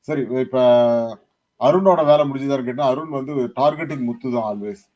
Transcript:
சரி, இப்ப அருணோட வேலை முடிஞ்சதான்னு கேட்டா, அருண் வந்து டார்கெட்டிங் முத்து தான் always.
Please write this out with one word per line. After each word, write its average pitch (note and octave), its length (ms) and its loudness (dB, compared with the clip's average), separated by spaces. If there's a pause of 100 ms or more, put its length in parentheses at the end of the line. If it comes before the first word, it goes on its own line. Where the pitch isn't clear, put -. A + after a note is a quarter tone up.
சரி, C3 400 -4
இப்ப B2+ 200 -2 (1000)
அருணோட F3 440 4
வேலை D3 260 4
முடிஞ்சதான்னு C3+ 340 -4
கேட்டா, B2+ 220 -4
அருண் C#3+ 220 -2
வந்து C#3 260 -8
டார்கெட்டிங் C#3+ 720 -2
முத்து A#2+ 280 -6
தான் A2 240 -4
always. G2+ 220 -10 (160)